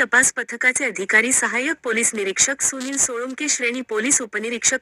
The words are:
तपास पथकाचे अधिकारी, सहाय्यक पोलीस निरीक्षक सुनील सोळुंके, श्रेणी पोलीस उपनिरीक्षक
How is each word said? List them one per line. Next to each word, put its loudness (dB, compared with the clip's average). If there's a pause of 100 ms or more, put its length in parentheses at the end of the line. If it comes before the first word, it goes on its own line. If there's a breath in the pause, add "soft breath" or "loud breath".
तपास 4
पथकाचे -2
अधिकारी, 2
सहाय्यक 0
पोलीस 0
निरीक्षक 0
सुनील -4
सोळुंके, -2
श्रेणी -2
पोलीस 0
उपनिरीक्षक -2